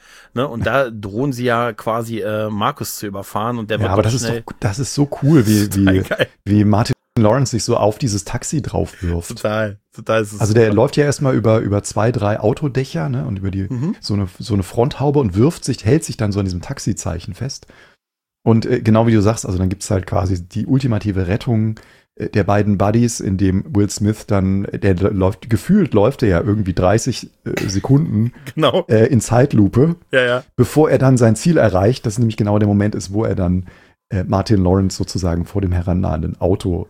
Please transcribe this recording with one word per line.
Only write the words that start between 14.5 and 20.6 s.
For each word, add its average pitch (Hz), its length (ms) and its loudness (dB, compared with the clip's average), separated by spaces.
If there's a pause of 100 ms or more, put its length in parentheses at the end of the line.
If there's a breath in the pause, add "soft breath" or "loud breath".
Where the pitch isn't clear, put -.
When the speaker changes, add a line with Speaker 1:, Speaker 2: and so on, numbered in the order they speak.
Speaker 2:
eine 98 100 0
Fronthaube 135 540 0
und 107 180 0
wirft 135 280 2
sich, - 200 -6
hält 139 200 2
sich - 120 -10
dann 104 160 -2
so 98 80 -2
an 98 60 -2
diesem 90 160 -6
Taxizeichen 92 720 -6
fest. - 320 -10 (760 soft breath)
Und, 113 240 4
äh, 123 140 0
genau 110 260 4
wie 117 60 4
du 107 100 6
sagst, 113 240 0
also 92 120 -4
dann 92 100 0
gibt's - 220 -6
halt 95 160 0
quasi 92 400 -2
die - 200 -6